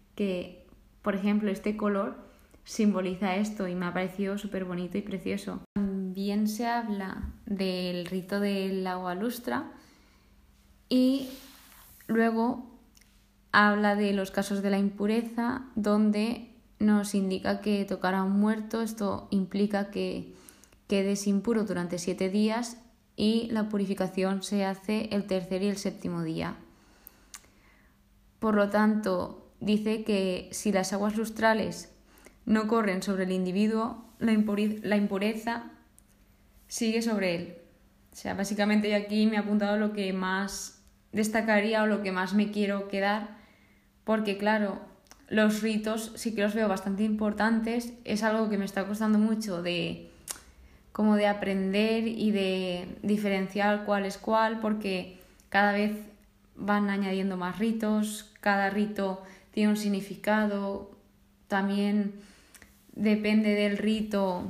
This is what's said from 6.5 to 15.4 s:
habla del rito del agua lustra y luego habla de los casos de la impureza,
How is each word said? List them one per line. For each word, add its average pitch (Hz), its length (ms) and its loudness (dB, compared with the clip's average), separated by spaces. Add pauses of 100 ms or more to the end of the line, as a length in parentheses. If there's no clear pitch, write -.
habla 214 640 -4 (160)
del 180 600 -2
rito 185 340 -4
del 196 460 0
agua 185 280 -4
lustra 240 560 -4 (1160)
y 254 400 4 (800)
luego 226 640 2 (840)
habla 208 420 6
de 208 180 2
los 190 180 0
casos 101 320 -2
de 196 80 2
la 196 80 2
impureza, 226 960 -2